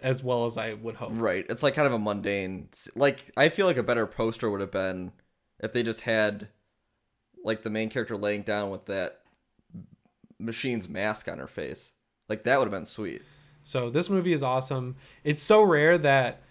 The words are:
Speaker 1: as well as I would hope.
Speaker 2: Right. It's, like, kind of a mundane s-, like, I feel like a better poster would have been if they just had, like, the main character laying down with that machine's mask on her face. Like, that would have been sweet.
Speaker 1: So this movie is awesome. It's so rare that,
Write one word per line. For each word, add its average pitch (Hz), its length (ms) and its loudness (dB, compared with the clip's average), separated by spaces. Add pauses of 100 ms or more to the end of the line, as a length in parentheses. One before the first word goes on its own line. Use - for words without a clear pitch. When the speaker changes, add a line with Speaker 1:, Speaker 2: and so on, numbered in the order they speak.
Speaker 1:
as 131 220 0
well 120 220 0
as 117 120 -4
I 110 160 -4
would 110 220 -10
hope. 110 180 -10
Speaker 2:
Right. 104 360 0
It's, 120 120 -6
like, 135 140 2
kind 151 100 4
of 139 60 2
a 117 80 0
mundane 101 720 -2
s-, - 240 -16
like, 135 400 0
I 143 140 6
feel 190 160 2
like 170 120 4
a 120 60 0
better 113 240 2
poster 113 420 -2
would 98 120 -2
have 95 100 -6
been 92 400 -4 (480)
if 110 140 -6
they 120 100 0
just 113 180 -4
had, 104 460 0 (960)
like, 110 200 -2
the 113 60 -6
main 110 200 -2
character 113 260 -4
laying 104 280 -2
down 104 260 -2
with 95 160 -10
that 98 340 -4 (1200)
machine's 113 480 -6
mask 101 400 -4
on - 120 -8
her 67 80 -10
face. - 440 -10 (380)
Like, 107 160 -6
that 127 120 4
would 131 80 2
have 107 60 -4
been 92 140 -8
sweet. 87 360 -10 (420)
Speaker 1:
So 123 260 -4
this 170 200 -2
movie 180 240 0
is 143 100 0
awesome. 131 520 -2 (300)
It's 151 180 0
so 214 180 8
rare 170 360 8
that, 139 540 4